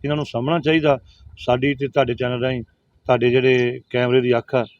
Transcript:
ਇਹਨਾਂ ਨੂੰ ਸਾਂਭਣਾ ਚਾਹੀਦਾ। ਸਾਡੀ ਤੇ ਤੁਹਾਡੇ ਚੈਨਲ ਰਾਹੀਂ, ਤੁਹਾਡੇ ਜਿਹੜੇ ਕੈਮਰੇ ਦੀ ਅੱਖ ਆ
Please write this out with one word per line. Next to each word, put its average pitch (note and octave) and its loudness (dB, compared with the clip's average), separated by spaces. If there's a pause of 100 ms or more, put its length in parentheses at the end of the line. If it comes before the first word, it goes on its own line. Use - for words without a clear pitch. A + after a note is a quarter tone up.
ਇਹਨਾਂ D3 -2
ਨੂੰ D3 -4
ਸਾਂਭਣਾ C#3 -2
ਚਾਹੀਦਾ। D3+ 2 (400)
ਸਾਡੀ B2+ 0
ਤੇ C3 -6
ਤੁਹਾਡੇ B2 0
ਚੈਨਲ B2 -4
ਰਾਹੀਂ, B2+ -4 (420)
ਤੁਹਾਡੇ B2 2
ਜਿਹੜੇ B2+ 2 (100)
ਕੈਮਰੇ B2 2
ਦੀ A#2+ 2
ਅੱਖ - -6
ਆ A#2+ 0 (140)